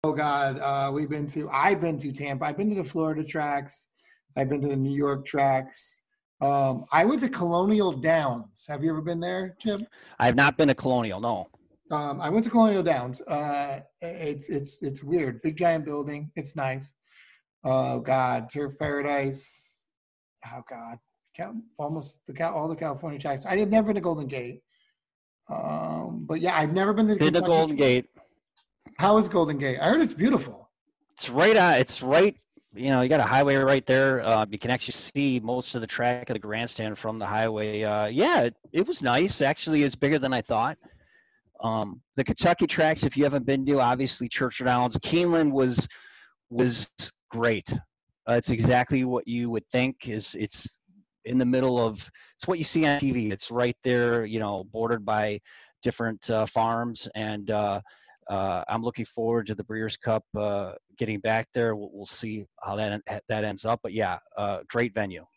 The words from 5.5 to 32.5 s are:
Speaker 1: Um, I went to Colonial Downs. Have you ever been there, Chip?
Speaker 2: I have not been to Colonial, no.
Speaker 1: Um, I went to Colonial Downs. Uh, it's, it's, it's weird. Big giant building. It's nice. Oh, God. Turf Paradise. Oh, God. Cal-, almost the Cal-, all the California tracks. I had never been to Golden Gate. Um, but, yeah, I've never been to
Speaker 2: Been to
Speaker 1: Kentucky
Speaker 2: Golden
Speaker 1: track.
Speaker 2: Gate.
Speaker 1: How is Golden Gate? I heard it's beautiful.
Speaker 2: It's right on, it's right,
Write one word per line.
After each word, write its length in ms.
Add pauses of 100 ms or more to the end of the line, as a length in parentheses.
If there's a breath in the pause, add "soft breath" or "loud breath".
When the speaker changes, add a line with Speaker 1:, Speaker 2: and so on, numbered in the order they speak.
Speaker 1:
Um, 500
I 140
went 160
to 80
Colonial 600
Downs. 760
Have 160
you 60
ever 120
been 180
there, 400
Chip? 220 (360 loud breath)
Speaker 2:
I 80
have 100
not 220
been 120
to 40
Colonial, 460
no. 280 (480)
Speaker 1:
Um, 240
I 120
went 140
to 40
Colonial 320
Downs. 400
Uh, 600 (180)
it's, 500
it's, 320
it's 220
weird. 400
Big 120
giant 300
building. 500
It's 200
nice. 400 (680 soft breath)
Oh, 360
God. 520
Turf 280
Paradise. 1040 (680)
Oh, 160
God. 300 (400)
Cal-, 240 (160)
almost 480
the 80
Cal-, 220
all 120
the 80
California 440
tracks. 260
I 100
had 140
never 180
been 100
to 40
Golden 240
Gate. 380 (840)
Um, 800
but, 140
yeah, 160
I've 160
never 180
been 180
to 80
Speaker 2:
Been 180
to 60
Speaker 1:
Kentucky 60
Speaker 2:
Golden 300
Speaker 1:
track. 100
Speaker 2:
Gate. 180 (920)
Speaker 1:
How 200
is 100
Golden 300
Gate? 220
I 100
heard 120
it's 120
beautiful. 560 (440)
Speaker 2:
It's 160
right 280
on, 180
it's 280
right, 320 (400)